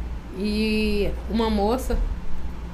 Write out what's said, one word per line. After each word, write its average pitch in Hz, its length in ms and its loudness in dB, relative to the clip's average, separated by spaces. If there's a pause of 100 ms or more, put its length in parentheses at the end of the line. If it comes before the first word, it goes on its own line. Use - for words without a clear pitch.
(380)
E 214 720 2 (180)
uma 220 220 2
moça, 220 480 2 (760)